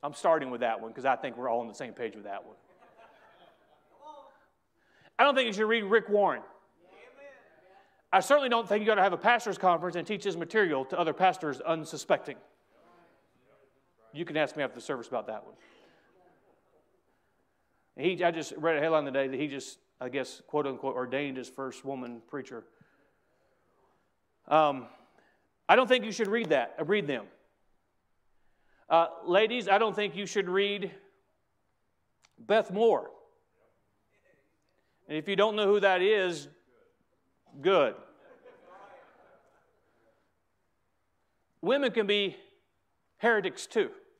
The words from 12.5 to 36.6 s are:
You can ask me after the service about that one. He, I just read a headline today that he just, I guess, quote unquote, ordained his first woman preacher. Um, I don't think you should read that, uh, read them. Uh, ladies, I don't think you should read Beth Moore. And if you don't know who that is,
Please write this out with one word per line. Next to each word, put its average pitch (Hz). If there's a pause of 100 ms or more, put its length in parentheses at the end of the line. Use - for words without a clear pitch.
You 143
can 147
ask 151
me 151
after 127
the 123
service 120
about 113
that 107
one. - (2500)
He, 180
I 170
just 160
read 160
a 143
headline 156
today 135
that 131
he 151
just, 135 (220)
I 127
guess, 127
quote 147
unquote, 131
ordained 131
his 127
first 131
woman 123
preacher. 143 (1800)
Um, 143 (840)
I -
don't 240
think 247
you 220
should 202
read 220
that, 127
uh, 165
read 185
them. 127 (1700)
Uh, 165 (180)
ladies, 208
I 196
don't 214
think 208
you 196
should 190
read 202 (1500)
Beth 208
Moore. 196 (2000)
And 147
if 156
you 202
don't 208
know 214
who 202
that 190
is, 185 (1160)